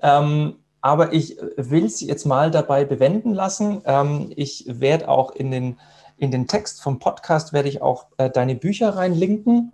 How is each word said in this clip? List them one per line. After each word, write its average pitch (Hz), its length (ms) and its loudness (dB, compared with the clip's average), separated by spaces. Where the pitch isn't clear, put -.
ähm, 147 540 2
aber 151 320 2
ich - 240 0
will's 156 440 0
jetzt 143 240 -4
mal 135 260 2
dabei 143 340 2
bewenden 202 480 2
lassen. 190 520 -2
Ähm, 143 500 0
ich - 320 -8
werd 135 400 0
auch 131 240 2
in 135 200 -6
den, 127 280 -4
in 139 140 -2
den 127 160 0
Text - 340 -4
vom 135 180 -4
Podcast - 540 -2
werde 143 160 0
ich 139 120 -6
auch, 131 260 -2
äh, 131 120 0
deine 127 260 0
Bücher 202 420 -2
reinlinken, 208 760 0